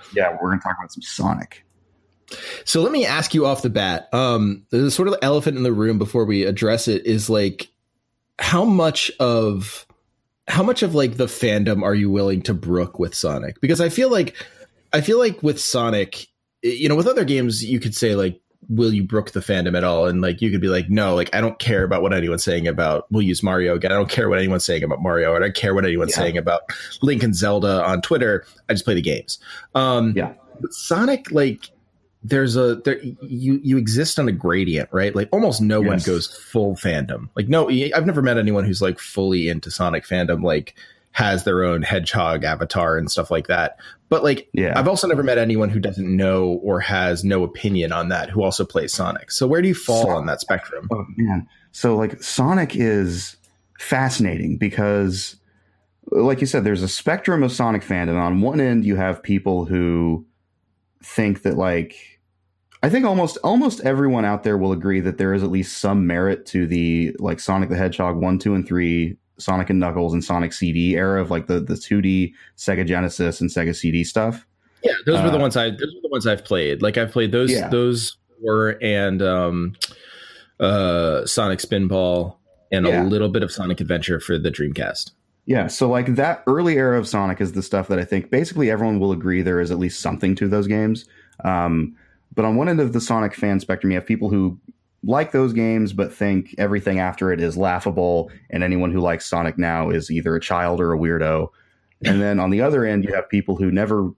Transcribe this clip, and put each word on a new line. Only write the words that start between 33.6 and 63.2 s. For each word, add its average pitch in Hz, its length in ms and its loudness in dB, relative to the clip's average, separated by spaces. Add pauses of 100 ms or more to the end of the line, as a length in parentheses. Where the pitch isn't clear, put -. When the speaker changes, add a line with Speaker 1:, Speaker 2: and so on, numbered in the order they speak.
Speaker 2:
you 131 140 4
exist 117 420 0
on 127 80 2
a 104 40 0
gradient, 87 600 0
right? 98 200 0
Like, 101 200 -2
almost 180 280 2
no 107 200 2
one 98 140 2
Speaker 1:
Yes. 87 120 -2
Speaker 2:
goes 87 220 0
full 101 480 -2
fandom. 69 580 -4
Like, 107 140 -2
no, 156 160 4
y-, 131 320 0
I've 160 100 0
never 156 160 0
met 123 160 2
anyone 104 260 2
who's, 98 160 0
like, 95 200 0
fully 95 480 0
into 82 240 -4
Sonic 85 320 -2
fandom, 85 400 0
like, 78 320 0 (340)
has 98 320 0
their 92 220 0
own 85 180 0
hedgehog 82 600 -2
avatar 82 520 0
and 78 140 -2
stuff 85 220 -4
like 80 160 -2
that. 85 280 0 (320)
But, 156 140 2
like, 139 300 0
Speaker 1:
Yeah. 92 260 0
Speaker 2:
I've 135 80 2
also 185 220 0
never 143 160 2
met 123 120 2
anyone 113 320 2
who 104 120 0
doesn't 95 360 -2
know 95 460 2
or 95 160 0
has 92 460 0
no 98 180 2
opinion 87 480 -2
on 85 200 -2
that, 87 200 -4
who 101 140 0
also 95 200 0
plays 80 300 -2
Sonic. - 380 -6
So 131 160 0
where 160 120 2
do 185 60 2
you 185 80 2
fall 113 300 0
Speaker 1:
So 95 60 2
Speaker 2:
on 78 160 -2
that 73 140 -4
spectrum? - 520 -6
Speaker 1:
Oh, 104 120 -4 (120)
man. 101 320 0 (240)
So, 117 240 0
like, 107 260 -2
Sonic 151 540 0
is 98 600 0 (440)
fascinating 127 800 0
because, 101 760 -2 (800)
like 127 280 2
you 139 60 2
said, 131 160 0
there's 95 220 0
a 95 40 -2
spectrum 170 540 0
of 127 80 2
Sonic 113 320 0
fandom. 87 340 -2
On 90 260 2
one 143 180 0
end, 120 240 2
you 101 100 2
have 92 300 -2
people 95 400 0
who 85 600 0 (800)
think 101 400 -2
that, 92 160 0
like, 87 380 -2 (880)
I 139 40 2
think 247 180 2
almost, 185 380 0